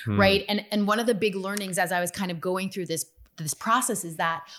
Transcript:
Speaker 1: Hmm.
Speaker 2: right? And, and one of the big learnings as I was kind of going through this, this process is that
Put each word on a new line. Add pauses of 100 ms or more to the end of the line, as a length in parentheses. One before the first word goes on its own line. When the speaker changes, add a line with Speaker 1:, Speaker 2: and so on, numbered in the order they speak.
Speaker 1:
Hmm.
Speaker 2:
right?
And,
and
one
of
the
big
learnings
as
I
was
kind
of
going
through
this, (320)
this
process
is
that (140)